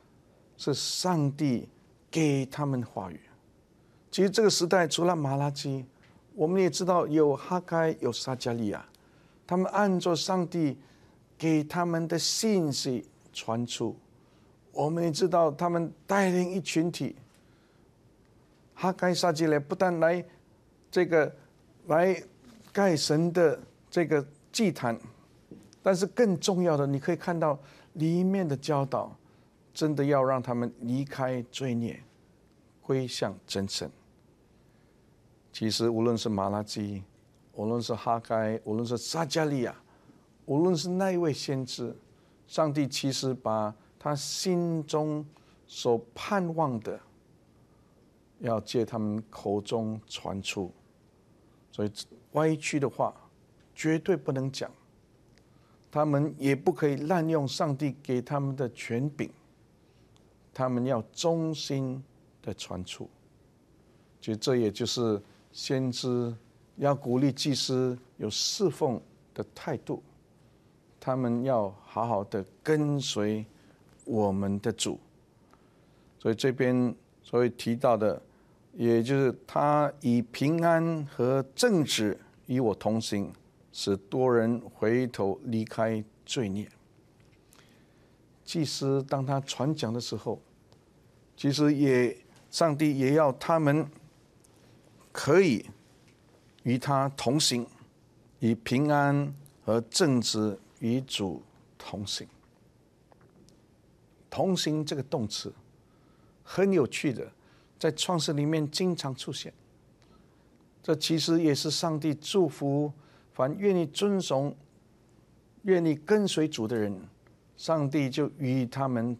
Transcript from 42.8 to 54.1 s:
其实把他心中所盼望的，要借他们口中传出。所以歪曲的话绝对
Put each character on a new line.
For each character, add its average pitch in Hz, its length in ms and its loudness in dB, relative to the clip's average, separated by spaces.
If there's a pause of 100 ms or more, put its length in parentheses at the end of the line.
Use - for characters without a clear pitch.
其 139 240 -2
实 131 220 -2
把 110 420 -2 (240)
他 147 160 -2
心 170 720 -2
中 151 400 -2 (420)
所 117 340 0 (140)
盼 175 400 -2
望 135 240 0
的， 101 180 -6 (1400)
要 113 220 -2
借 117 240 -2
他 117 120 -6
们 107 320 -4
口 104 300 -4
中 110 480 -4
传 95 340 -8
出。 95 300 -6 (960)
所 107 160 -4
以 104 60 -4 (400)
歪 156 240 2
曲 151 240 -4
的 131 100 0
话 113 240 -2 (640)
绝 160 240 0
对 175 160 2